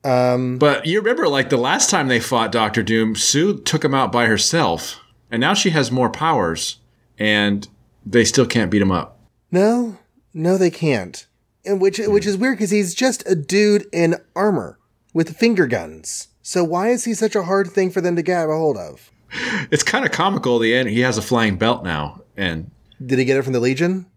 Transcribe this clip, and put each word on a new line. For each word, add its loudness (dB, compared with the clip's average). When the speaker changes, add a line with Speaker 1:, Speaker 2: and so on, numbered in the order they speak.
Speaker 1:
Um, 0
Speaker 2:
But 2
you 0
remember, 0
like, 0
the 2
last 0
time 0
they 2
fought 0
Doctor 0
Doom, 0
Sue 0
took -2
him 0
out 0
by 2
herself, 0
and -2
now 2
she 0
has 0
more 0
powers, -2
and 0
they 4
still 2
can't 0
beat 4
him 4
up. -2
Speaker 1:
No, 0
no, 0
they 4
can't. -4
And -2
which, 2
Speaker 2:
Hmm. -2
Speaker 1:
which 2
is 0
weird 0
'cause -2
he's 0
just -2
a 2
dude 2
in 2
armor -2
with -2
finger 4
guns. -6
So 0
why 0
is 0
he -2
such -2
a 0
hard 0
thing 0
for -2
them 0
to -2
grab 0
a 0
hold 0
of? -14
Speaker 2:
It's 0
kinda 0
comical, 0
the 2
end. 0
He 0
has 0
a -4
flying 0
belt 0
now, -4
and -6
Speaker 1:
Did 0
he 2
get -2
it -2
from -4
the 0
Legion? -2